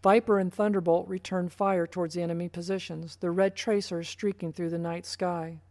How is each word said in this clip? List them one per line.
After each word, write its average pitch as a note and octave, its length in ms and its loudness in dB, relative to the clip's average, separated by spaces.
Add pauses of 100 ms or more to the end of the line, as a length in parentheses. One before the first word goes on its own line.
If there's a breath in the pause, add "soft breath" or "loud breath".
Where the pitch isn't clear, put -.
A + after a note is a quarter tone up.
Viper G#3 360 6
and F#3 140 0
Thunderbolt F#3 560 2
returned F#3 440 -4
fire F#3+ 340 2
towards E3+ 280 -4
the F3 80 -2
enemy E3+ 260 -2
positions, E3+ 680 -6
the F3 140 -2
red G3 260 2
tracers F#3+ 520 -2
streaking F#3+ 440 -4
through E3+ 180 -4
the E3+ 80 -2
night E3+ 280 -6
sky. E3 520 -4 (120)